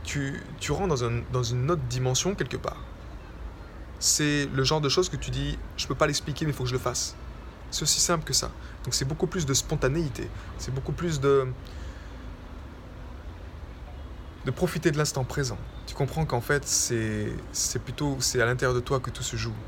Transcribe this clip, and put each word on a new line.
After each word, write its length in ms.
tu, 380
tu 120
rentres 160
dans 160
un, 180
dans 100
une 280
autre 120
dimension 520
quelque 220
part. 260
C'est 520
le 120
genre 160
de 80
choses 200
que 80
tu 140
dis, « 280
Je 100
peux 80
pas 120
l'expliquer, 380
mais 60
il 40
faut 100
que 40
je 60
le 60
fasse. » 340
C'est 120
aussi 180
simple 220
que 120
ça. 180
Donc 100
c'est 120
beaucoup 200
plus 200
de 80
spontanéité, 760
c'est 140
beaucoup 200
plus 260
de... 300
de 80
profiter 400
de 60
l'instant 260
présent. 340
Tu 80
comprends 300
qu'en 180
fait, 260
c'est, 640
c'est 300
plutôt... 380
c'est 200
à 60
l'intérieur 280
de 60
toi 200
que 100
tout 140
se 120
joue. 180